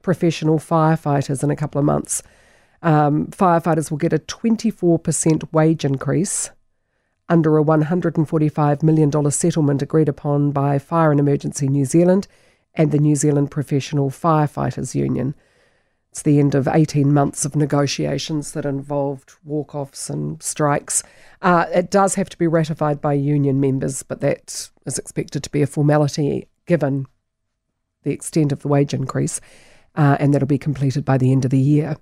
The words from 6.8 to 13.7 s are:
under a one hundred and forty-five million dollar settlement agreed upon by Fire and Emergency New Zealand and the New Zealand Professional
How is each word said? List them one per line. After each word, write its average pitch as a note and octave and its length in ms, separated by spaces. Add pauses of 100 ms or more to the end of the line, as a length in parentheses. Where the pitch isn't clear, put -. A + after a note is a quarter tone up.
under D#3 260
a D3+ 60
one D3+ 200
hundred E3+ 360
and D#3 100
forty-five D3+ 540
million D#3 260
dollar D3 220
settlement C#3+ 500
agreed D3+ 300
upon C#3+ 420
by C#3+ 260
Fire E3 320
and C#3+ 80
Emergency C#3+ 480
New C#3 200
Zealand F3+ 420 (460)
and B2 180
the D3+ 60
New D3+ 180
Zealand C#3+ 340
Professional C#3 600